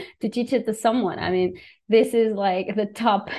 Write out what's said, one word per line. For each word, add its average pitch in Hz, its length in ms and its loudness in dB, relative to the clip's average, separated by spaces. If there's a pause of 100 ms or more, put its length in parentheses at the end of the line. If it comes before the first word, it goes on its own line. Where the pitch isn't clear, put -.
(200)
to - 80 -4
teach 240 240 -2
it 247 140 0
to 220 80 -2
someone. 226 440 0
I 170 120 -2
mean, 185 280 0 (300)
this 233 240 4
is, 226 220 2
like, 190 420 -2
the 208 100 0
top, 208 520 0